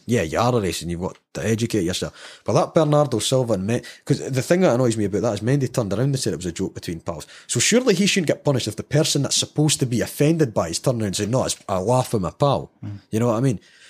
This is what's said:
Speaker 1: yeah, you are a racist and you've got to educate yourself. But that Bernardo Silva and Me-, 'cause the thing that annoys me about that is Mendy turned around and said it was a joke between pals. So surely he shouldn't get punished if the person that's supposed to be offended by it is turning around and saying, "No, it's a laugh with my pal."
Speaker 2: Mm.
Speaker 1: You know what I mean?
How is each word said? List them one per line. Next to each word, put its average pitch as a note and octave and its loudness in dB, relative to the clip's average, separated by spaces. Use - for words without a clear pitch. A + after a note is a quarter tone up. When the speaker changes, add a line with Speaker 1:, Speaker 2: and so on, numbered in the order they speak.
Speaker 1:
yeah, A2+ 0
you D#2 -2
are A#2+ 2
a A2+ 2
racist F2 -4
and E2+ -6
you've E2+ -6
got F2+ -6
to D2 -8
educate A2 0
yourself. - -6
But G2+ 0
that E3 2
Bernardo D3 2
Silva A#2 0
and F#2+ -2
Me-, A#2 -2
'cause C#3 0
the B2+ -4
thing F3+ 2
that D3+ 4
annoys A#2+ 2
me G#2+ 0
about F#2+ 0
that A#2 0
is G2 -4
Mendy C3 0
turned G#2+ -2
around G2+ 0
and C3 -4
said G2+ -2
it D2 -6
was F2 -10
a F2 -2
joke F#2 -6
between E2+ -10
pals. D#2 -10
So - -2
surely A#3 4
he G3 2
shouldn't F3 2
get - 0
punished C3 0
if G#2 -6
the G2 -8
person D3 0
that's - -2
supposed - 0
to C3 2
be A2+ -2
offended D3 2
by F#2+ 0
it E2 -6
is - -4
turning A#2+ 0
around G#2+ 0
and F#2 -2
saying, G#2 -2
"No, B2 2
it's F2 -4
a F#2+ -2
laugh B2 2
with A2 0
my E2 -2
pal." A#2 0
Speaker 2:
Mm. G#2 -12
Speaker 1:
You A2 0
know A#2+ 4
what A2 2
I A#2 0
mean? C3 2